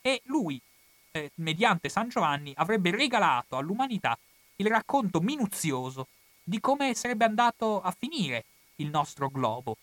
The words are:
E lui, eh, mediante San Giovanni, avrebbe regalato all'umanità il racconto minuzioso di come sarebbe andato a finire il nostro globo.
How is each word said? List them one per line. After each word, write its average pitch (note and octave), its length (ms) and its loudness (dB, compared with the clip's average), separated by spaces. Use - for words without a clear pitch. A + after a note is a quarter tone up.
E B3+ 240 0
lui, F#3+ 360 -2
eh, D3 240 -6
mediante E3 520 2
San A3+ 200 -2
Giovanni, D3 480 0
avrebbe F3 340 2
regalato G3 640 2
all'umanità F#3 600 -2
il G3+ 100 0
racconto A3 540 2
minuzioso C#3+ 840 -2
di G3+ 160 -4
come C4+ 360 2
sarebbe A#3 300 0
andato A3 560 2
a F3+ 160 -4
finire F3+ 480 -4
il D3 120 -4
nostro D3 400 -2
globo. B2 540 -4